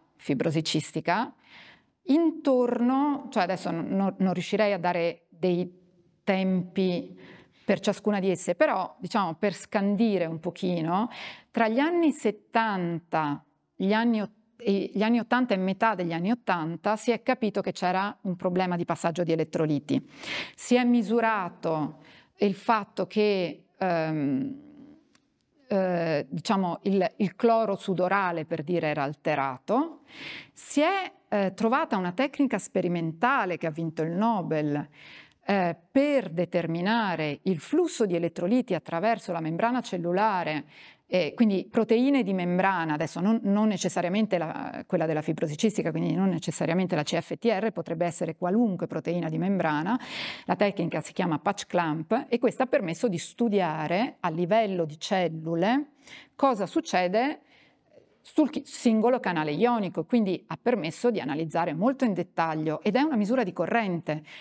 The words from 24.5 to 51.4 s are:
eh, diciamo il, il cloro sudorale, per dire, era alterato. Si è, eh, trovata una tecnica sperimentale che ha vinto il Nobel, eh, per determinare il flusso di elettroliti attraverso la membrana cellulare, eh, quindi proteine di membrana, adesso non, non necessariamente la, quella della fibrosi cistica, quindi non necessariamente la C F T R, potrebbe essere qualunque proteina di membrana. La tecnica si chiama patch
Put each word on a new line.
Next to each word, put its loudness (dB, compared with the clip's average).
eh, 0
diciamo -2
il, 2
il -2
cloro 2
sudorale, 0
per -6
dire, -2
era -2
alterato. -2
Si -2
è, 0
eh, 0
trovata 0
una -2
tecnica 0
sperimentale 0
che -4
ha -2
vinto -4
il -2
Nobel, 0
eh, 0
per 2
determinare -2
il 0
flusso 0
di 0
elettroliti 0
attraverso -2
la -4
membrana 0
cellulare, 0
eh, 0
quindi 2
proteine 2
di 0
membrana, 0
adesso -4
non, 2
non 2
necessariamente 0
la, -6
quella 0
della 0
fibrosi -2
cistica, 0
quindi -2
non 2
necessariamente -2
la 0
C -2
F -8
T -4
R, 0
potrebbe -4
essere -4
qualunque 0
proteina -4
di -4
membrana. 0
La -2
tecnica 0
si -10
chiama -2
patch -2